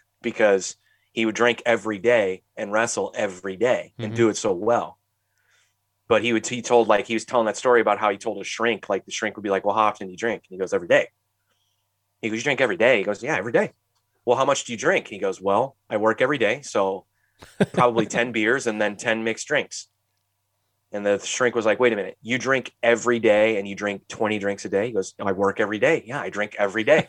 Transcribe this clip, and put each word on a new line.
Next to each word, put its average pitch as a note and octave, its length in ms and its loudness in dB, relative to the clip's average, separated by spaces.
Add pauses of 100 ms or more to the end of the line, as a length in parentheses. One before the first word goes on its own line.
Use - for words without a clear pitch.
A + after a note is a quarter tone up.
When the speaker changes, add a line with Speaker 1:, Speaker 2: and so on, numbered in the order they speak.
(220)
Speaker 1:
because G#2 520 2 (380)
he A2+ 120 -2
would A2 120 -2
drink A#2 280 2
every A2 340 -2
day G2 440 0 (140)
and G#2 160 -8
wrestle G#2+ 420 -2
every G2 420 -6
day A2+ 420 -2
and A#2 100 -8
Speaker 2:
Mm-hmm. A2+ 80 -8
Speaker 1:
do A2+ 120 4
it G2+ 80 0
so G#2+ 160 -2
well. G2 460 -2 (1120)
But A2 140 4
he A#2+ 100 0
would, A2+ 140 0
he B2 160 -6
told, A#2 260 4
like, G#2 180 2
he A#2 80 -4
was A2 100 -4
telling A#2 220 0
that G#2 100 -2
story B2 240 4
about G#2 180 2
how G#2+ 120 2
he G2+ 80 -4
told G2+ 220 -6
a F#2+ 40 -12
shrink, A2+ 440 -4
like, G2 160 -2
the - 80 -16
shrink G#2+ 240 -6
would G2+ 80 -10
be G#2 60 -2
like, F#2+ 140 0
"Well, G2+ 100 0
how A2 80 2
often G2+ 260 0
do - 20 -12
you F2+ 60 -14
drink?" A2 320 -4
And F#2 60 -16
he F#2 40 -10
goes, - 160 -4
"Every F3 140 -2
day." C3+ 200 4 (1120)
He A2+ 80 -4
goes, A2 100 -4
"You A2+ 40 -8
drink C#3 180 -2
every A2 160 2
day?" A#2 220 4
He F#2+ 60 -2
goes, G2+ 180 -6
"Yeah, C#3+ 140 -4
every G#2+ 160 -4
day." F#3+ 200 0 (540)
"Well, A#2+ 100 4
how C3 80 0
much C#3 200 0
do A#2+ 80 -12
you A2+ 60 -8
drink?" D3+ 300 0
He G#2 100 -12
goes, F#2+ 220 -4
"Well, G2+ 360 0 (120)
I A2+ 80 -2
work G#2+ 240 2
every C3 180 2
day, A#2 240 0
so G2 440 -2 (640)
probably A#2 340 2
Speaker 2:
<laughs> - 120 -4
Speaker 1:
ten B2 120 0
beers A#2 360 0
and G#2+ 160 -2
then G#2 140 -2
ten A2+ 280 -2
mixed A2+ 220 -6
drinks." - 420 -4 (1040)
And G2+ 140 -6
the G2+ 120 4
shrink A#2+ 360 -2
was A2+ 100 0
like, G#2+ 160 2
"Wait B2 140 4
a - 20 -2
minute, F#2+ 240 -8
you A#2 160 -4
drink B2 460 -2
every A#2 360 2
day G#2+ 400 4
and G2+ 80 -4
you G2 80 -8
drink G2 340 -4
twenty G#2+ 300 -2
drinks G2+ 280 -4
a - 20 -10
day?" G2+ 200 0
He B2 40 -8
goes, F#2+ 260 -4
"I G2+ 140 -2
work G2 280 0
every G#2+ 180 -2
day. C3+ 260 2
Yeah, B2+ 160 -8
I F#2 80 -8
drink G#2 300 -6
every G#2 260 0
day." D#3 240 4